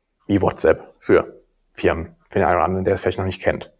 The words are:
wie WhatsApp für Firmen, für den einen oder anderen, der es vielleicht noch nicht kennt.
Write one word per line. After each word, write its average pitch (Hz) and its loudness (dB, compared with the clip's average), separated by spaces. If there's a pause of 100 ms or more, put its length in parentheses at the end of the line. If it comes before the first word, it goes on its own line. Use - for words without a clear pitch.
(280)
wie 101 2
WhatsApp - 0
für - 0 (300)
Firmen, 82 -4 (140)
für - -2
den 87 2
einen 87 2
oder 78 2
anderen, 92 -2
der 98 0
es 87 -8
vielleicht - -4
noch 95 -4
nicht 92 -8
kennt. - -4